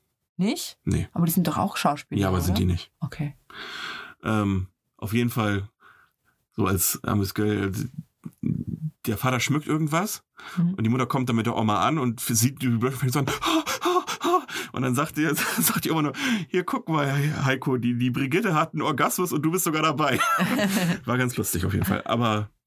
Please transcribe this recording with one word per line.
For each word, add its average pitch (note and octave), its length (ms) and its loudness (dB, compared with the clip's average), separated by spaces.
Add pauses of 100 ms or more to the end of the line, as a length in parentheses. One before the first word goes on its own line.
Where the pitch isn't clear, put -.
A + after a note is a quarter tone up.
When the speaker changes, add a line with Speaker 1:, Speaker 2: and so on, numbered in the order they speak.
(380)
Speaker 1:
Nicht? A#3 460 -2
Speaker 2:
Nee. F2+ 300 0
Speaker 1:
Aber E3+ 140 2
die E3+ 40 0
sind F3 160 2
doch - 100 -2
auch - 200 -2
Schauspieler, D3 440 0
Speaker 2:
Ja, F#2+ 80 2
aber F#2 120 2
sind F#2 120 2
Speaker 1:
oder? F#2+ 80 2
Speaker 2:
die F#2 40 2
nicht. F2+ 260 -2 (100)
Speaker 1:
Okay. D3 340 -6 (880)
Speaker 2:
Ähm, G2+ 440 0 (300)
auf G#2+ 160 -6
jeden A#2+ 160 2
Fall, G#2 400 0 (840)
so G#2+ 100 0
als F#2 380 0
armes G2 320 0
Girl, G#2 360 0 (1300)
der A2 120 0
Vater B2+ 220 0
schmückt C#3+ 280 0
irgendwas D#3 560 -2 (340)
Speaker 1:
Mhm. F3 160 2
Speaker 2:
und A2 100 -2
die A2+ 60 4
Mutter B2+ 160 2
kommt B2+ 240 0
dann A#2 60 2
mit A2 100 2
der A#2+ 100 0
Oma G#2 300 2
an D3+ 140 2
und B2 220 0
sieht B2 400 2
die C3 80 -2
Blöcke A#2+ 260 2
und - 40 -10
fängt B2+ 140 0
so D3 60 2
an, - 80 0
"Ha, D#4+ 360 0 (200)
ha, F4 220 2 (180)
ha." D#4 240 2 (240)
Und - 100 -4
dann B2+ 140 0
sagt D3 220 -2
die, D#3 100 2
<laughs> - 320 0
sagt - 260 0
die - 60 0
Oma D#3+ 120 2
nur, D3 100 -2 (360)
"Hier, F3+ 140 0
guck - 260 -4
mal, C#3+ 240 2 (320)
Heiko, C3 320 2
die, A#2+ 200 0
die B2 120 2
Brigitte C#3+ 460 0
hat D#3+ 180 0
einen D#3 80 -2
Orgasmus D3+ 520 0
und D3+ 100 0
du D#3+ 80 2
bist F3 140 0
sogar D#3 180 0
dabei." C#3 360 2 (180)
<laughs> F#3+ 680 0
War A#2+ 120 0
ganz B2+ 180 0
lustig F#2 300 -2
auf F#2+ 80 0
jeden F#2+ 120 0
Fall. G2 200 0
Aber A2 440 0 (180)